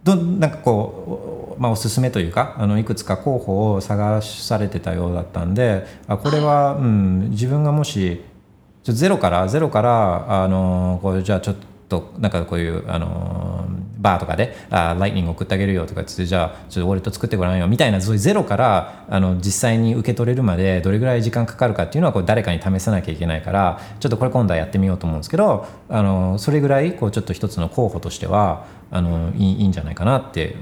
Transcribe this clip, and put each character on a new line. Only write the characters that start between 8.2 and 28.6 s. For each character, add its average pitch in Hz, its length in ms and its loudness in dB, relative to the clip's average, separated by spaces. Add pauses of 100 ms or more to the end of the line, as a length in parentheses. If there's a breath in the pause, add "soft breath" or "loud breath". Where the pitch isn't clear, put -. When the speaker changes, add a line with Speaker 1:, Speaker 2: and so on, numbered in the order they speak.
Speaker 1:
ち - 80 -4
ょ-、 - 40 2
ゼ 147 140 2
ロ 196 100 2
か 90 120 2
ら、 90 180 2
ゼ 135 120 0
ロ 156 80 2
か 107 140 2
ら、 104 600 2
あ 95 60 2
の 92 500 2
ー、 - 40 -6
こ 95 100 0
う、 92 100 0
じ 101 100 0
ゃ 95 40 2
あ 92 40 0
ち - 80 -6
ょ 101 40 -2
っ - 40 -2 (320)
と、 90 300 -4
な 110 100 0
ん - 40 0
か 85 140 0
こ 85 100 -4
う - 20 0
い 85 100 0
う、 82 220 -6
あ 85 80 -2
の 90 720 -4
ー、 92 140 -6 (200)
バ 98 140 4
ー - 20 -2
と - 80 -4
か 82 80 -2
で、 120 220 -2 (140 loud breath)
あ、 85 280 2
ラ 98 80 2
イ 104 40 0
ト 98 60 -4
ニ 92 60 0
ン 85 40 0
グ 85 40 -2
送 85 140 -4
っ - 20 -8
て 98 80 -2
あ 95 40 0
げ 98 80 2
る 98 80 2
よ 85 120 -2
と - 80 -10
か 85 60 -6
っ 85 40 -4
つ - 100 -12
っ - 20 -10
て、 92 100 -2
じ 90 80 0
ゃ 85 220 0
あ、 - 120 -18
ち 95 120 -4
ょ - 20 0
っ - 20 0
と 90 40 0
ウ - 20 2
ォ 98 40 2
レ 95 60 0
ッ 92 40 -14
ト 104 80 -6
作 - 160 -4
っ - 20 -2
て 110 60 0
ご 92 80 0
ら 90 100 2
ん 92 60 2
よ、 87 80 2
み 113 80 2
た 147 100 4
い 110 60 4
な、 95 80 2
そ 98 100 -2
う 113 40 2
い - 20 2
う - 20 2
ゼ 131 140 2
ロ 208 100 2
か - 140 -2
ら、 104 520 2
あ 98 120 0
の、 92 160 2
実 92 240 -2
際 113 180 2
に 113 160 2
受 113 160 -2
け 117 60 0
取 120 120 0
れ 123 60 2
る 131 80 0
ま 95 140 2
で、 92 240 2
ど 90 100 0
れ 104 80 2
ぐ 120 60 0
ら 127 100 2
い 113 80 2
時 113 80 0
間 117 160 0
か - 80 -10
か 123 140 2
る 104 60 0
か 87 100 0
っ - 40 -6
て 143 100 -2
い - 20 2
う - 20 4
の 175 60 4
は、 110 40 0
こ 101 80 0
う、 87 40 -2
誰 110 180 2
か 90 100 -2
に 82 80 -2
試 95 220 0
さ 113 80 0
な 95 120 2
き 82 80 -6
ゃ - 20 -4
い 78 40 -6
け 82 100 -4
な 80 100 0
い 78 60 -6
か 90 100 -6
ら、 95 280 2 (200 loud breath)
ち - 60 -4
ょ - 20 2
っ - 20 2
と 113 60 0
こ 123 80 0
れ 127 80 0
今 123 160 2
度 87 60 2
は 80 40 2
や 80 80 -2
っ - 40 -10
て - 80 0
み 95 100 4
よ 92 60 2
う 85 40 -4
と - 80 -6
思 80 80 -2
う 76 40 -4
ん - 20 -6
で - 20 -10
す - 80 -12
け - 60 -2
ど、 180 300 2 (220 loud breath)
あ 110 140 2
の 95 320 2
ー、 101 40 -2
そ 120 120 -2
れ 147 100 4
ぐ 143 60 2
ら 139 160 4
い、 175 140 0
こ 117 100 0
う、 101 60 2
ち - 60 -2
ょ - 20 0
っ 98 40 -6
と - 80 -6
一 110 160 -4
つ - 100 -6
の 85 100 0
候 117 200 0
補 95 120 -6
と - 100 -8
し - 80 -12
て 87 80 -6
は、 92 380 0 (260 loud breath)